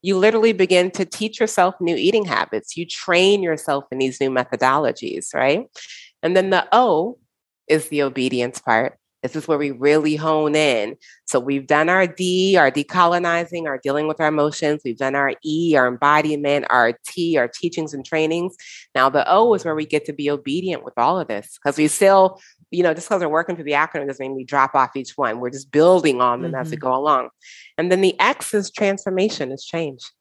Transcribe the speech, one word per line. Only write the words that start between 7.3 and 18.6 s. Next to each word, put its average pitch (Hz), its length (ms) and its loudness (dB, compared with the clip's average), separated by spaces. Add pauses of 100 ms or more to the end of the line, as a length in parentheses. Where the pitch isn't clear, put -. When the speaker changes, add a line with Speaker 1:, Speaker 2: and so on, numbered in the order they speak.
Speaker 1:
is 156 220 0
the 147 140 -2
obedience 127 560 -2
part. 117 380 0 (240)
This 127 140 -8
is 151 120 -8
where 151 120 0
we 147 100 -2
really 147 460 2
hone 151 400 0
in. 123 400 0 (320)
So 135 120 0
we've 135 280 -4
done 156 220 2
our 185 180 2
D, 185 500 0
our 139 140 4
decolonizing, 170 960 -2
our 139 100 -6
dealing 147 300 -4
with 156 120 -6
our 156 80 0
emotions. 151 560 -2
We've 117 140 -8
done 135 160 -2
our 139 200 -2 (120)
E, 160 320 0
our 127 100 4
embodiment, 147 840 0
our 120 260 2 (100)
T, 170 300 -2
our 120 100 0
teachings 160 460 -6
and 135 100 -10
trainings. 165 520 -2 (400)